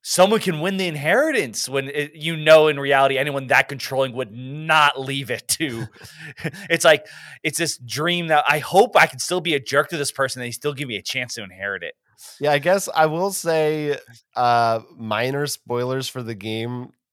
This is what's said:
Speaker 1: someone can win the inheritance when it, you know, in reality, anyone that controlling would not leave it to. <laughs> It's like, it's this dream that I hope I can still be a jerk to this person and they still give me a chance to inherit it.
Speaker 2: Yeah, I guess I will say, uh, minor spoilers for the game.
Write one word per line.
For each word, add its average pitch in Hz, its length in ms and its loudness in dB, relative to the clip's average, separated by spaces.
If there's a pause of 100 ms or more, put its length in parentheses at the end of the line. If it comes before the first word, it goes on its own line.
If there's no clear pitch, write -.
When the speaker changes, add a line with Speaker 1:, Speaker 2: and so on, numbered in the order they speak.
Speaker 1:
someone 202 380 2
can 160 200 -4
win 190 180 -4
the 190 100 -2
inheritance 165 800 -2
when 135 200 -4
it, 147 280 -6
you 160 200 -6
know, 156 320 8
in 143 120 0
reality, 139 380 4
anyone 139 300 -4
that 135 200 4
controlling 135 460 -4
would 120 180 -6
not 143 680 0
leave 135 300 -6
it 113 180 -6
to. 117 400 -4 (560)
<laughs> - 260 -8
It's 165 140 0
like, 156 220 4 (380)
it's 156 140 -4
this 165 200 -4
dream 160 500 -4
that 151 200 4
I 151 120 2
hope 196 360 4
I 160 100 8
can 135 140 -8
still 180 220 -2
be 160 120 -2
a 139 60 0
jerk 143 300 0
to 147 80 -6
this 143 140 -4
person 127 300 -4
and 120 60 -8
they 120 40 -8
still 143 220 -6
give 131 140 -10
me 110 80 -8
a 92 60 -8
chance 127 320 -6
to 113 100 -10
inherit 95 400 -8
it. 78 100 -12 (460)
Speaker 2:
Yeah, 147 120 2
I 143 60 4
guess 180 360 0
I 156 120 4
will 175 260 -2
say, 156 680 -2 (380)
uh, 120 440 2 (160)
minor 123 500 -2
spoilers 127 600 -4
for 127 140 -10
the 113 140 -8
game. 113 540 -8 (220)